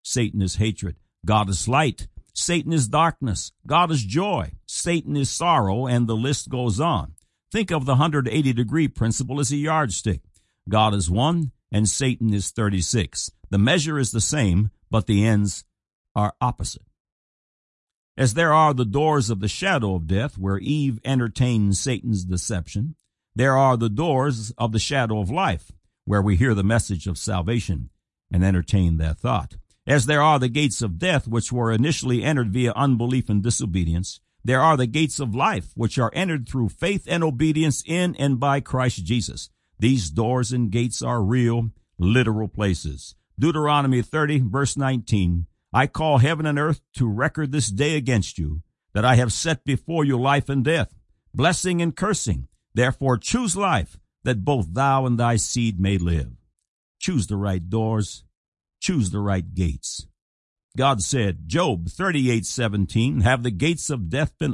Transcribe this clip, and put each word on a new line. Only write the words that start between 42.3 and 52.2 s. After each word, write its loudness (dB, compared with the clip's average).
places. -4
Deuteronomy 2
thirty, 0
verse 0
nineteen, 0
"I 2
call 2
heaven 2
and 0
earth 0
to -2
record -2
this 0
day 0
against 0
you, -4
that 0
I 6
have 4
set -4
before -2
you 0
life 2
and 0
death, 0
blessing 0
and -2
cursing. -2